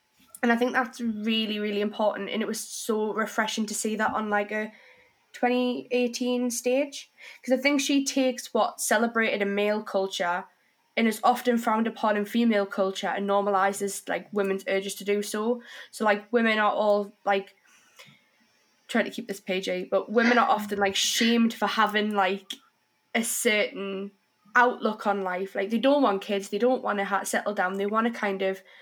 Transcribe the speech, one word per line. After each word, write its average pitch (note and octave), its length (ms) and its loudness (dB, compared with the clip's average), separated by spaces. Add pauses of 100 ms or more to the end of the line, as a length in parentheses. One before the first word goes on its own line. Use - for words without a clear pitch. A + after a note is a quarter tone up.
(420)
and A#3 80 4
I A#3 60 4
think B3 160 0
that's B3+ 280 -2
really, A3 600 -2
really G#3 200 -2
important. G#3 480 -2
And A3 140 -2
it A3 60 -4
was A3+ 100 -4
so G#3+ 560 -4
refreshing G#3+ 520 -2
to G#3 80 -6
see G#3+ 220 -2
that G#3+ 180 0
on, G#3+ 140 -2
like, G#3 220 0
a G#3+ 220 -4 (600)
twenty B3 600 0
eighteen B3 580 0
stage. C4 600 -2 (320)
'Cause B3+ 140 2
I B3+ 60 0
think C#4+ 180 4
she C#4 240 2
takes B3+ 480 -2
what's - 320 0
celebrated A3 560 2
in G3+ 140 -2
male G#3 280 0
culture F#3+ 600 -2 (500)
and A3+ 140 2
is G#3+ 160 -2
often A#3+ 320 4
frowned A3+ 300 2
upon G#3+ 320 0
in G3+ 80 -2
female A3 400 2
culture G3 400 -2
and G3+ 200 -2
normalizes, G3 800 0
like, F3+ 260 -6
women's G3 360 0
urges G3 280 -2
to G3 80 -12
do G3+ 180 0
so. A3 400 -4 (280)
So, - 140 -4
like, G#3 260 2
women A3+ 280 4
are G#3 140 4
all, G#3 420 2 (100)
like, G3 300 0 (1300)
trying A3 180 0
to - 40 -8
keep - 180 -12
this G3 120 -8
P F#3+ 220 -4
G, F#3 280 -4
but G3 220 0
women A#3 240 6
are A3+ 120 6
often, G#3 300 0
like, G3 160 0
shamed A#3 600 2
for G#3 120 -2
having, G#3 440 2
like, G3 420 -2 (600)
a A#3 80 0
certain G3 880 -2 (440)
outlook A#3+ 520 2
on G3+ 160 0
life. F#3 320 -6
Like, G3+ 160 -4
they A3+ 80 0
don't C#4 240 4
want G3 180 4
kids, G3 300 -4
they G3+ 80 -2
don't B3 240 2
wanna G#3 220 0
ha-, G3 200 -2
settle G#3 300 -2
down, F#3+ 200 -2
they G3 120 -2
wanna A3 240 0
kind G3 320 -4
of F#3+ 200 -2 (180)